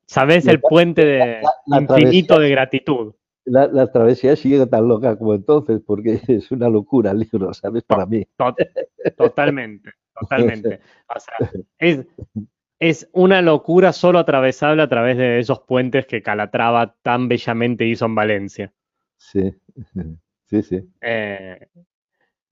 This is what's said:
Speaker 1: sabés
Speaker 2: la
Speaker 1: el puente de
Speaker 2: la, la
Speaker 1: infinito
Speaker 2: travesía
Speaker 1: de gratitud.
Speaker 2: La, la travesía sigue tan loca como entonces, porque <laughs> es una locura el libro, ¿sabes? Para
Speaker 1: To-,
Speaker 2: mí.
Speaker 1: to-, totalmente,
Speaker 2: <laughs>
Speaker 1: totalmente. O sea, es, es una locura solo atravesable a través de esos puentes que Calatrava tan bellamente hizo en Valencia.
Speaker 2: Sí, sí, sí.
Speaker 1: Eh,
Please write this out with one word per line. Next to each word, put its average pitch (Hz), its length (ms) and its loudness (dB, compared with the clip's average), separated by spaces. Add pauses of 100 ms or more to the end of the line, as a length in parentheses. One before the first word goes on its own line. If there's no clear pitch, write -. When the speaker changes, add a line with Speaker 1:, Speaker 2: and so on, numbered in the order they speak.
Speaker 1:
sabés 151 400 2
Speaker 2:
la 180 60 6
Speaker 1:
el 151 80 4
puente 165 440 4
de 123 360 0
Speaker 2:
la, 147 120 0 (140)
la 143 160 2
Speaker 1:
infinito 143 520 4
Speaker 2:
travesía 165 40 6
Speaker 1:
de 147 120 4
gratitud. 131 640 -2 (300)
Speaker 2:
La, 131 240 4
la 131 240 2
travesía 123 420 2
sigue 135 320 2
tan 117 220 2
loca 113 280 0
como 107 180 -2
entonces, 113 520 0
porque 104 340 -2
<laughs> - 60 -18
es 110 240 -2
una 120 180 -2
locura 107 440 0
el 104 80 -2
libro, 98 340 -6
¿sabes? 113 300 -8
Para - 180 0
Speaker 1:
To-, 92 60 -6
Speaker 2:
mí. 107 180 -4 (100)
Speaker 1:
to-, 123 200 -4 (600)
totalmente, 120 760 -4 (120)
Speaker 2:
<laughs> - 160 -20
Speaker 1:
totalmente. 113 600 -4 (340)
O - 60 -12
sea, - 300 -10 (280)
es, 160 260 -2 (760)
es 165 320 -2
una 185 280 2
locura 170 520 2
solo 175 260 2
atravesable 147 640 0
a 143 60 0
través 123 280 0
de 123 220 0
esos 123 220 -2
puentes 127 460 -2
que 110 160 -8
Calatrava 117 800 -2
tan 123 260 -2
bellamente 117 580 -2
hizo 113 200 -2
en 113 100 -6
Valencia. 101 560 -4 (440)
Speaker 2:
Sí, 95 380 -6 (920)
sí, 104 160 -2
sí. 92 180 -8 (200)
Speaker 1:
Eh, 101 680 -10 (840)